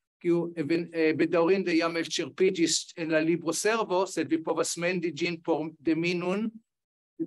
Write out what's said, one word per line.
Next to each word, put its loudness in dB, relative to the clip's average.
kiu 0
even-, -2
eh, 2
bedaŭrinde 2
jam 2
elĉerpiĝis 0
en -6
la 4
libroservo, 0
sed -4
vi 0
povas -2
mendi -2
ĝin -4
por, -2
de 0
mi 0
nun, -2